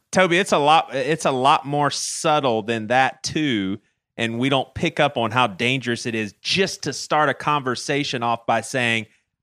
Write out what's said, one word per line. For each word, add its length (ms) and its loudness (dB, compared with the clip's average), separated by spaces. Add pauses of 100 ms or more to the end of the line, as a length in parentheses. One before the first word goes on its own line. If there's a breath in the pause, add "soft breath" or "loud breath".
(100)
Toby, 280 2
it's 140 0
a 60 4
lot, 360 4
it's 320 0
a 40 2
lot 360 4
more 240 0
subtle 720 0
than 240 -4
that 360 2
too. 560 -2 (380)
And 220 -4
we 100 0
don't 260 0
pick 260 -2
up 180 2
on 140 0
how 160 2
dangerous 580 -2
it 80 -6
is 260 -4
just 440 -2
to 100 -4
start 340 0
a 60 2
conversation 880 -2
off 240 -2
by 160 2
saying, 420 0 (380)